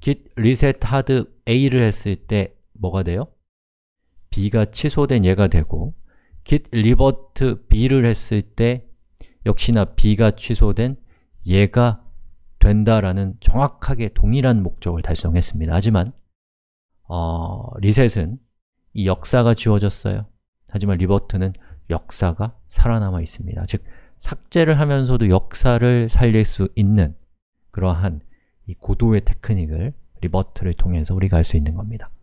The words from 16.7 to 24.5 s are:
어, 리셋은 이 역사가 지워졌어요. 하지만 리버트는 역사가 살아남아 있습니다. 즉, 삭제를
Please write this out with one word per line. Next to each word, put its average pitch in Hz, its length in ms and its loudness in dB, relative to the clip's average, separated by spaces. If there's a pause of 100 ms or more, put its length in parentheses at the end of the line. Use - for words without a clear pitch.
어, 85 640 -6 (100)
리셋은 104 600 0 (540)
이 98 140 -4
역사가 117 460 2
지워졌어요. 104 720 -2 (460)
하지만 101 260 -2
리버트는 95 560 -2 (360)
역사가 92 680 -6 (120)
살아남아 104 520 0
있습니다. 87 460 -10
즉, - 160 -6 (340)
삭제를 - 640 -2